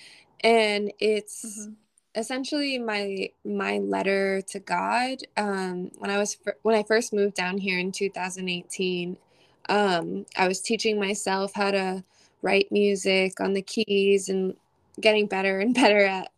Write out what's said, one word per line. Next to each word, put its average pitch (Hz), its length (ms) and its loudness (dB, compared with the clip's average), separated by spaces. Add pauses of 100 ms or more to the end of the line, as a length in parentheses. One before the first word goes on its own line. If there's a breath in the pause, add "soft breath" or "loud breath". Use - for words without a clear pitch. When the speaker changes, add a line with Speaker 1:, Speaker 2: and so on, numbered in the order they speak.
(400 loud breath)
Speaker 1:
and 214 580 4
it's 208 460 -2 (160)
Speaker 2:
Mm-hmm. 214 120 -14 (440)
Speaker 1:
essentially 262 640 -4
my, 202 500 -4 (160)
my 202 340 -2
letter 196 640 0
to 196 180 -12
God. 208 580 -2 (180)
Um, 190 600 -4
when 196 120 -6
I 202 60 0
was 208 180 0
fir-, - 280 -6
when 220 120 4
I 208 80 4
first 220 300 0
moved 202 220 2
down 185 240 -2
here 190 200 -2
in 185 140 -2
two 196 160 -2
thousand 185 400 -8
eighteen, 180 720 -4 (500 soft breath)
um, 190 560 0 (140)
I 185 100 4
was 190 120 -2
teaching 220 380 -2
myself 196 560 -2
how 202 160 0
to 190 320 0 (380 soft breath)
write 196 320 2
music 196 680 2
on 190 120 0
the 196 100 -2
keys 196 680 0
and 190 240 -2 (460)
getting 214 260 4
better 190 340 0
and 240 140 2
<laughs> - 0 -
better 208 320 8
at 190 320 -2